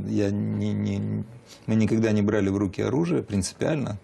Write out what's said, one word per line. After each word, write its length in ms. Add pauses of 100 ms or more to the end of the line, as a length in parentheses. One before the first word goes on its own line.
я 240
не, 400
не, 540 (420)
мы 80
никогда 380
не 80
брали 280
в 80
руки 240
оружие 400
принципиально, 800